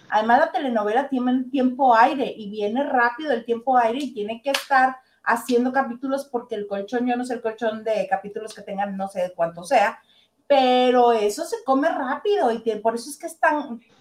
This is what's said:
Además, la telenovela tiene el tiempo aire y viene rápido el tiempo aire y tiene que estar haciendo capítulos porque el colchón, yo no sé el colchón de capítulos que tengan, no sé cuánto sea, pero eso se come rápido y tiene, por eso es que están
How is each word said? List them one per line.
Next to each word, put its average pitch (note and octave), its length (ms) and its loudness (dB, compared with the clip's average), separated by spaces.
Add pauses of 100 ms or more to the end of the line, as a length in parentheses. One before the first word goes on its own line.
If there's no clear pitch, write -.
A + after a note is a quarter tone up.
(100)
Además, A3+ 300 4
la E4 120 2
telenovela A#3+ 560 0
tiene B3 240 0
el B3+ 180 0
tiempo B3+ 440 2
aire C4 420 4
y G#3 140 -12
viene G#3+ 340 -2
rápido C4+ 480 0
el A#3 120 -4
tiempo A#3 340 -2
aire A#3+ 220 2
y B3+ 120 -8
tiene A3 300 -8
que C#4 80 -4
estar C4 460 2 (280)
haciendo B3 480 0
capítulos C4+ 580 -2
porque A#3 240 -8
el G#3 120 -6
colchón, G3+ 400 -4
yo B3 100 -2
no B3 80 -4
sé B3 100 -6
el A3+ 80 -8
colchón A3 400 -4
de G#3 260 -2
capítulos G#3+ 460 -6
que G3+ 80 -18
tengan, G3 340 -6
no F#3+ 120 -6
sé F3+ 260 -6
cuánto E3+ 300 -4
sea, - 340 2 (480)
pero B3+ 640 6
eso G#3+ 320 0
se A#4 200 -8
come C4+ 240 2
rápido D4 640 0
y A#3 100 -4
tiene, G#3+ 180 -4
por A3+ 140 0
eso A#3+ 160 -10
es - 80 -14
que E4+ 80 -14
están D4+ 540 -2 (200)